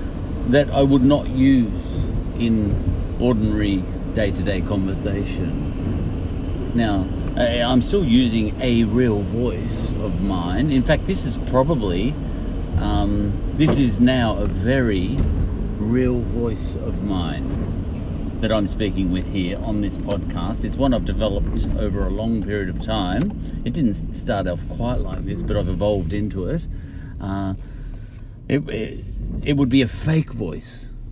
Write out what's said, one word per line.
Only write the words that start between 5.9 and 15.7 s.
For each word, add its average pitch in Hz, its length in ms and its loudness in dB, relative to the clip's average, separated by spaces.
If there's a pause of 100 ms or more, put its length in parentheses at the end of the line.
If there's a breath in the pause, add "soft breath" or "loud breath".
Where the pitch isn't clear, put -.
Now, 107 320 0 (300)
I, 120 260 2
I'm 123 200 4
still 190 220 2
using 113 580 4
a 117 240 4
real 110 360 4
voice 101 720 -2
of 92 300 -2
mine. 98 500 0
In 131 120 4
fact, 151 220 2
this 185 200 0
is 113 120 -2
probably, 120 800 2 (600 loud breath)
um, - 800 2
this 151 200 6
is 120 240 2
now 123 360 4
a - 100 0
very 98 680 2 (600)